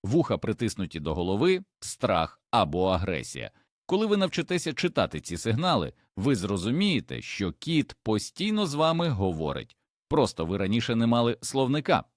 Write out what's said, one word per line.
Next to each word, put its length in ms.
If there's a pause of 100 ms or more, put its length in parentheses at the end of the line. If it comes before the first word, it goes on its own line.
Вуха 340
притиснуті 600
до 140
голови — 500 (160)
страх 600 (100)
або 360
агресія. 640 (340)
Коли 200
ви 120
навчитеся 560
читати 480
ці 160
сигнали, 560 (220)
ви 200
зрозумієте, 840
що 300
кіт 520
постійно 600
з 80
вами 360
говорить. 680 (300)
Просто 380
ви 120
раніше 380
не 120
мали 340
словника. 640 (140)